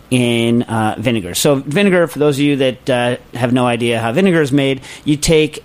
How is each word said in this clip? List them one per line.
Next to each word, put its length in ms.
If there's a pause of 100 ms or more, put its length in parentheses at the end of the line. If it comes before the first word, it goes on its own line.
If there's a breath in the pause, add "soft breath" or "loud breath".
in, 540
uh, 340
vinegar. 380
So 200
vinegar, 520
for 100
those 200
of 40
you 160
that, 320
uh, 280 (180)
have 180
no 140
idea 340
how 100
vinegar 300
is 100
made, 300 (240 loud breath)
you 100
take 500